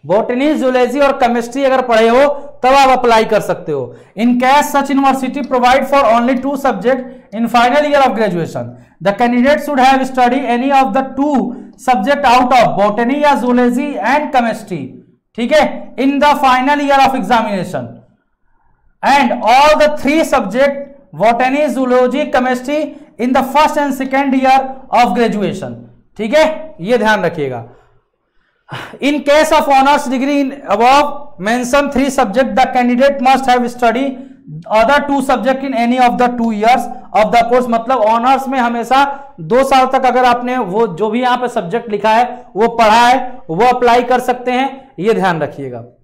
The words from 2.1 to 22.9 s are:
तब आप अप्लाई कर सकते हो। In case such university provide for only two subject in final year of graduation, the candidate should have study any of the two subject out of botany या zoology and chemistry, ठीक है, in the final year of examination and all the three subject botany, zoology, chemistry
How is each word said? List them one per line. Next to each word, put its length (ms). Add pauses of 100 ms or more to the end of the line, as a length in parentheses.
तब 120
आप 140 (100)
अप्लाई 260
कर 160
सकते 320
हो। 100 (360)
In 220
case 320
such 180
university 520
provide 480
for 160
only 360
two 140
subject 760
in 140
final 420
year 100
of 140
graduation, 560 (300)
the 120
candidate 520
should 140
have 280
study 340 (140)
any 180
of 220
the 80 (140)
two 180 (440)
subject 460
out 280
of 260
botany 440
या 180
zoology 500 (240)
and 180
chemistry, 480 (580)
ठीक 140
है, 460
in 220
the 200
final 460
year 140
of 140
examination 800 (1080)
and 400
all 360
the 200
three 260
subject 640 (260)
botany, 540
zoology, 640
chemistry 680 (220)